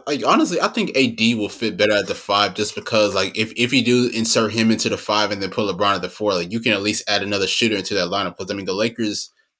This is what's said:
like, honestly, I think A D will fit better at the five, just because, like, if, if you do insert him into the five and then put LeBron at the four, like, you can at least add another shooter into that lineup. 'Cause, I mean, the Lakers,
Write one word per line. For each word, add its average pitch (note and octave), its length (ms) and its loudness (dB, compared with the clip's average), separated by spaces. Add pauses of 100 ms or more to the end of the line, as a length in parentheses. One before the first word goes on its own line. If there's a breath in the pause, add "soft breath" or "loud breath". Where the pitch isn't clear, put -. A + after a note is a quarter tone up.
like, C3 180 -2
honestly, F#3 380 2
I G3+ 60 0
think G#3+ 260 -2
A C3 140 4
D A2+ 260 2
will G#2 160 -2
fit G#2 280 -2
better G#2 160 4
at G2+ 120 2
the G2+ 80 -6
five, G2+ 400 0
just G#2 220 -2
because, G#2 400 0
like, G2 200 -2
if, A2 200 -2
if B2 180 2
you B2+ 100 4
do B2 300 4
insert A2+ 400 2
him A2+ 160 2
into - 180 2
the F#2+ 120 -2
five G#2 320 0
and G2 100 -6
then F#2+ 80 -4
put G#2 180 -2
LeBron G2 280 2
at F2+ 80 -4
the F2+ 60 -8
four, G#2 260 -2
like, F2 160 -4
you A2+ 80 -4
can A#2 140 0
at G2 100 0
least G#2+ 260 -2
add G2+ 140 0
another G2+ 240 0
shooter A2 280 0
into F#2+ 200 -4
that F2 140 0
lineup. F#2+ 280 -4
'Cause, G2 140 -8
I - 20 -4
mean, G2 140 -6
the F#2 60 -2
Lakers, G#2+ 580 -2 (280)